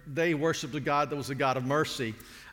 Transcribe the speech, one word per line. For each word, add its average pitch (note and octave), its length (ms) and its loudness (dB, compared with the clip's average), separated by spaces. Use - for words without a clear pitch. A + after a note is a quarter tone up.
they E3 280 2
worshiped D3 420 0
a D3+ 40 -4
God C#3+ 300 2
that D3 60 -2
was C3 140 -4
a C#3+ 40 -4
God C3 220 2
of C3 80 -2
mercy. C3+ 500 0